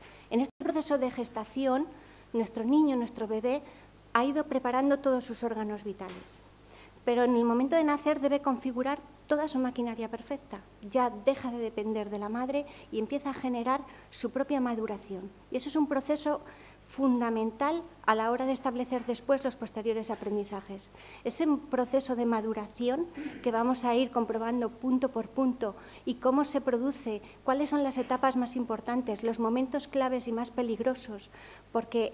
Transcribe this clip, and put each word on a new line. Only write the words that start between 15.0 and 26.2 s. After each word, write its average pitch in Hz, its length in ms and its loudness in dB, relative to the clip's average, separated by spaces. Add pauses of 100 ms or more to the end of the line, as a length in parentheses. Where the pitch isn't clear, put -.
Y - 80 -4
eso 254 120 -4
es 285 60 -8
un 302 120 4
proceso 294 540 0 (500)
fundamental 240 920 2 (240)
a 220 100 6
la 220 160 2
hora 247 140 0
de 262 60 2
establecer 247 540 -2
después 262 400 0
los 247 100 0
posteriores 220 560 -2
aprendizajes. 202 800 -6 (320)
Ese 277 240 0 (220)
proceso 254 480 2
de 240 80 0
maduración 226 800 0 (340)
que 247 100 2
vamos 247 340 2
a 240 100 4
ir 254 160 4
comprobando 226 580 0
punto 254 380 2
por 233 220 -4
punto 262 440 0 (300)
y - 120 -2
cómo 269 280 4